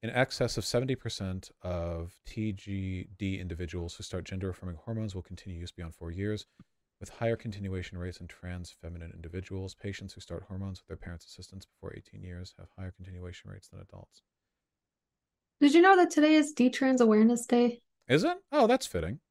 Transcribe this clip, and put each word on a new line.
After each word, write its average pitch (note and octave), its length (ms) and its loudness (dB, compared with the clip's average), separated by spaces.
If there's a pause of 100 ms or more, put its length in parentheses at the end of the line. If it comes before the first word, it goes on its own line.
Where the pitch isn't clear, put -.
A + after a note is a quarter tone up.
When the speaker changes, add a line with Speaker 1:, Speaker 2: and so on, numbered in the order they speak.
Speaker 1:
in A2+ 80 -4
excess B2+ 480 0
of A2+ 80 -4
seventy C3 300 0
percent F#2+ 560 -8 (100)
of E2+ 640 -6
T A2 280 -6
G F#2+ 540 -6 (120)
D G2 200 -2
individuals F2 540 -8
who - 80 -16
start F#2 220 -8
gender-affirming F#2 600 -8
hormones A2 300 -6
will F#2 80 -8
continue F2 380 -12
use F2 120 -10
beyond E2 220 -12
four E2 160 -12
years, G2+ 380 -4 (520)
with - 100 -14
higher A#2 260 -2
continuation G2 640 -8
rates F2 200 -8
in F2 80 -14
trans F2+ 440 -10 (100)
feminine E2+ 320 -12
individuals. F#2 640 -10
Patients G2+ 380 -10
who - 80 -20
start - 260 -12
hormones F#2+ 340 -8
with - 60 -20
their E2 100 -10
parents' E2+ 300 -12
assistance - 380 -18
before - 300 -14
eighteen - 280 -16
years F2+ 340 -12
have F#2+ 180 -20
higher F#2 160 -10
continuation F#2 600 -14
rates G2 160 -18
than F#2+ 120 -20
adults. - 440 -20 (1400)
Speaker 2:
Did C#4+ 140 6
you E4+ 60 10
know F#4+ 140 10
that F4 140 8
today D4+ 240 6
is D4+ 200 4
Detrans B3+ 460 4
Awareness A3+ 460 6
Day? A#3+ 380 2 (240)
Speaker 1:
Is D3+ 160 4
it? F4 140 2 (140)
Oh, C#4 160 6
that's B3+ 180 4
fitting. F2+ 340 -4 (120)